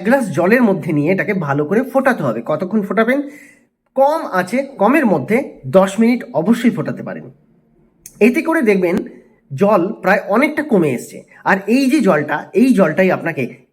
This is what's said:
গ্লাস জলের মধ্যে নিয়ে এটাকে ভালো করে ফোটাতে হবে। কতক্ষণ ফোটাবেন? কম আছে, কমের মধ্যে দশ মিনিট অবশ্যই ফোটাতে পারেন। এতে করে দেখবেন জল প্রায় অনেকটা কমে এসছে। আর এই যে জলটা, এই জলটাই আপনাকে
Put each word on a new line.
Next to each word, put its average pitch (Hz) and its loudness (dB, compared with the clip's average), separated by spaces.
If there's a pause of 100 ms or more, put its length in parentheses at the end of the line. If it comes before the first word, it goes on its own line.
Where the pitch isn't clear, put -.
গ্লাস 233 2
জলের 185 2
মধ্যে 185 0
নিয়ে 151 0
এটাকে 190 -2
ভালো 147 -2
করে 196 0
ফোটাতে 262 -2
হবে। 117 -2
কতক্ষণ 185 -2
ফোটাবেন? 226 -2 (720)
কম 294 2
আছে, 185 -2 (120)
কমের 247 2
মধ্যে 196 -2
দশ 190 2
মিনিট 233 2 (100)
অবশ্যই 220 0
ফোটাতে - -8
পারেন। 80 -12 (880)
এতে 240 2
করে 320 0
দেখবেন 190 2 (580)
জল 196 2
প্রায় 190 0
অনেকটা 277 0
কমে 180 2
এসছে। - -10 (200)
আর 190 2 (100)
এই 254 2
যে 302 2
জলটা, 151 0
এই 240 4
জলটাই 185 2
আপনাকে - -6